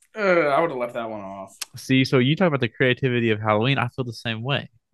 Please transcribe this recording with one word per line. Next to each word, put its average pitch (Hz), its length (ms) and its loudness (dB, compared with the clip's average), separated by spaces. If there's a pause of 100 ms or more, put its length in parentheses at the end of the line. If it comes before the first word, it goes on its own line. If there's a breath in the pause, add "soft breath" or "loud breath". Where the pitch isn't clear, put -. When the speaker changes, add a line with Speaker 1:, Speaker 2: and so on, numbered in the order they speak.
(160)
Speaker 1:
Uh, 180 320 2
I 139 120 2
would've 131 160 -2
left 120 180 -6
that 117 160 -6
one 107 120 -10
off. 95 340 -14 (200)
Speaker 2:
See, 131 280 2
so 135 140 2
you 127 180 4
talk 190 120 2
about 139 120 0
the 120 80 -2
creativity 123 640 0
of 107 100 0
Halloween. 110 380 2
I 120 100 0
feel 131 160 -8
the 120 80 -10
same 113 300 -8
way 135 280 -4 (220)